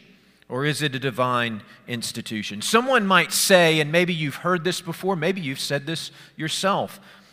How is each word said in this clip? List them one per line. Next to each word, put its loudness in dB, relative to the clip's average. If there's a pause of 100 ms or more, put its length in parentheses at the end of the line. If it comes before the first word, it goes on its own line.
(500)
or -4
is 0
it -2
a -6
divine 0 (240)
institution? -6
Someone 2
might 4
say, 6
and 0
maybe 2
you've -4
heard -2
this -2
before, -4
maybe -2
you've -6
said -4
this -8 (240)
yourself, -4 (340)